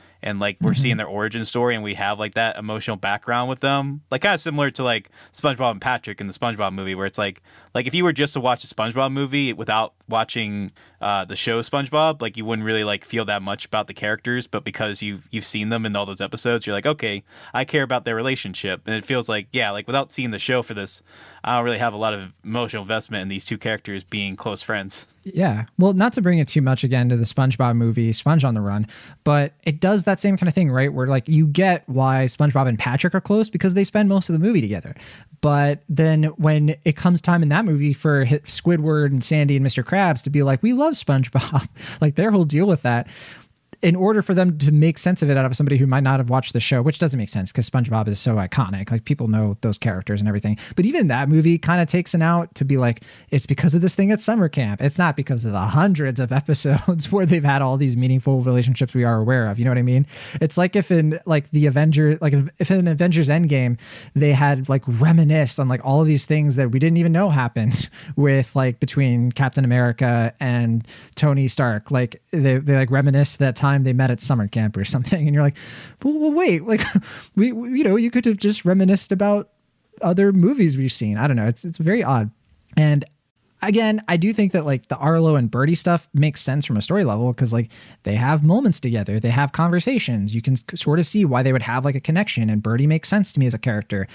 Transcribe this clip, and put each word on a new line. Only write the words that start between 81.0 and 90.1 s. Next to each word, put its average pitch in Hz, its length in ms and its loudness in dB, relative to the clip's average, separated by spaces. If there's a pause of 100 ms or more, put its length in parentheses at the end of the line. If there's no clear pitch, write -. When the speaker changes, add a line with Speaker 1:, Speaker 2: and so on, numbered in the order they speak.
Speaker 2:
I 123 80 0
don't 139 100 2
know. 107 120 0
It's, 117 160 -4
it's 165 140 -10
very 196 240 0
odd. 120 280 0 (460)
And 147 280 4 (580)
again, 214 440 0
I 175 120 0
do 196 140 2
think 202 200 2
that, 165 120 0
like, 139 240 -2
the - 80 -4
Arlo 160 380 2
and 120 160 2
Birdie 143 240 2
stuff 170 400 0
makes 147 280 2
sense 143 220 -2
from 117 120 -2
a 107 60 0
story 190 220 0
level 120 300 0
'cause, 120 180 -2
like, 117 180 -2 (340)
they 101 100 -2
have 143 300 2
moments 202 340 4
together, 110 400 -2
they 117 120 0
have 135 220 0
conversations. 165 800 0